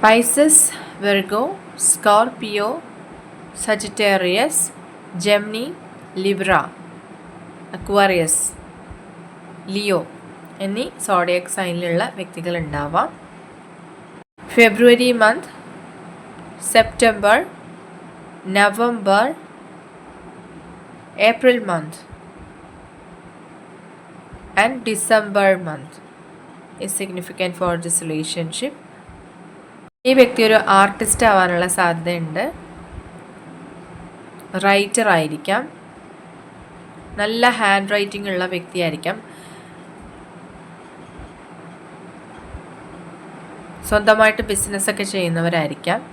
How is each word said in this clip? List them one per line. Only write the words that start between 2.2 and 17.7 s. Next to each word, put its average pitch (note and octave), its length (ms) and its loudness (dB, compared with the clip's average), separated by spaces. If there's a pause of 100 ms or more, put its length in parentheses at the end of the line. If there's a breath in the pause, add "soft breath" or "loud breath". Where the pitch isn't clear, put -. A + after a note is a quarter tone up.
Sagittarius, G3+ 920 0 (680)
Gemini, G#3 420 0 (580)
Libra, F#3+ 380 2 (1160)
Aquarius, F#3+ 600 2 (1400)
Leo G3+ 240 0 (680)
എന്നീ G#3 200 -4 (200)
സോഡിയാക് F3+ 520 0
സൈനിലുള്ള F3 600 -2
വ്യക്തികൾ F3 460 -8
ഉണ്ടാവാം. D3+ 460 -2 (1500)
ഫെബ്രുവരി A#3+ 560 6 (100)
മന്ത്, A#3 280 2 (1200)
സെപ്റ്റംബർ, A3 640 4 (1200)